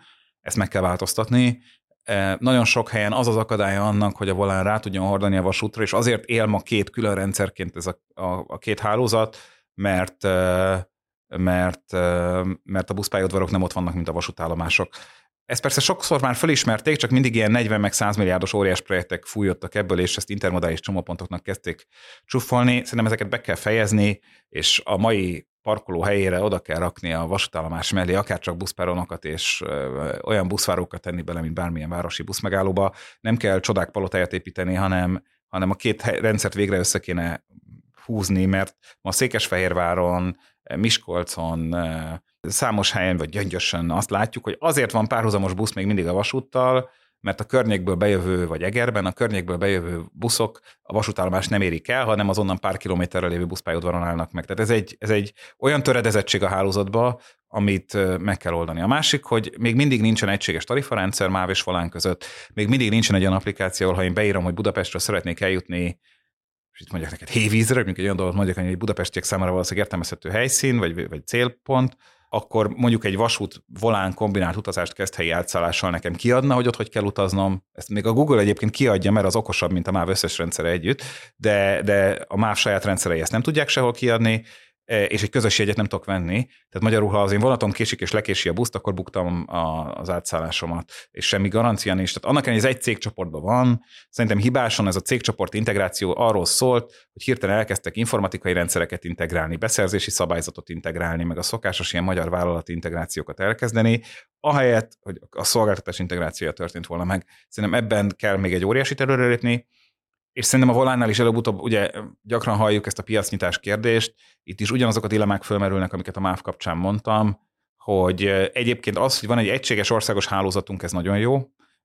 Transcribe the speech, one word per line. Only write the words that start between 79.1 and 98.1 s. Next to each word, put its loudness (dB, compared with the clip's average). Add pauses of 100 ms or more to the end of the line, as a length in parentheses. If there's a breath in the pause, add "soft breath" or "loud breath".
mert 4
az 2
okosabb, -2
mint 0
a -2
máv 0
összes -2
rendszere -2
együtt, 0 (320 loud breath)
de, 2
de 4
a -4
máv 2
saját 0
rendszerei 0
ezt -4
nem 0
tudják 0
sehol 2
kiadni, 2 (400 loud breath)
e, 2
és 0
egy -2
közös 2
jegyet 2
nem 0
tudok -4
venni. -2
Tehát -14
magyarul, 4
ha 2
az 2
én 4
vonatom 2
késik -4
és -4
lekési 0
a 0
buszt, -2
akkor -4
buktam -4
a, -4
az -8
átszállásomat, -4 (200 loud breath)
és -6
semmi 2
garancia 2
nincs. 0
Tehát -4
annak 2
ellenére, 2
hogy 4
ez -2
egy -10
cégcsoportban -4
van, 4 (260 loud breath)
szerintem 2
hibásan 2
ez 2
a 0
cégcsoport -2
integráció 0
arról 4
szólt, 2 (200 loud breath)
hogy -18
hirtelen 0
elkezdtek -2
informatikai 0